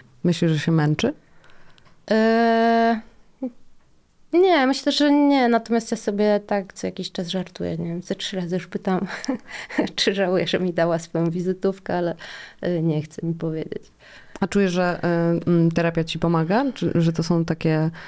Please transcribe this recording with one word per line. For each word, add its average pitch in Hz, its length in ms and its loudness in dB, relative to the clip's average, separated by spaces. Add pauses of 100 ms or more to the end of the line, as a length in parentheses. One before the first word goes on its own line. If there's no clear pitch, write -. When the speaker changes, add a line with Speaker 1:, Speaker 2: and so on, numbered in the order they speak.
(240)
Speaker 1:
Myślisz, 170 280 2
że 156 80 0
się 165 120 0
męczy? 160 420 2 (1000)
Speaker 2:
E, 226 880 4 (1300)
nie, 330 340 6
myślę, 269 240 0
że 285 200 4
nie. 285 380 4
Natomiast 226 420 0
ja 226 60 -4
sobie 208 500 2
tak 196 260 -4
co - 140 -8
jakiś 185 240 -8
czas 180 160 -8
żartuję, 180 500 -6
nie 170 80 -4
wiem, 170 180 -6
ze 196 120 -6
trzy - 200 -10
razy 175 200 -4
już 175 120 -6
pytam, 190 400 -2 (420)
<laughs> - 460 -6
czy - 180 0
żałuję, 185 340 0
że 180 120 -2
mi 180 140 -2
dała 170 260 0
swoją 165 300 -2
wizytówkę, 185 680 -4
ale, 170 180 -2 (460)
e, 175 200 -2
nie 156 200 0
chce - 260 -10
mi 170 60 -2
powiedzieć. 160 500 -8 (560)
Speaker 1:
A 196 80 0
czujesz, 196 240 2
że, 175 320 0
e, - 40 0 (400)
mm, 170 240 4
terapia 165 320 0
ci 160 160 -8
pomaga? 170 540 2
Czy, - 220 -4
że 165 180 2
to 165 100 -2
są 165 220 0
takie, 160 440 0 (180)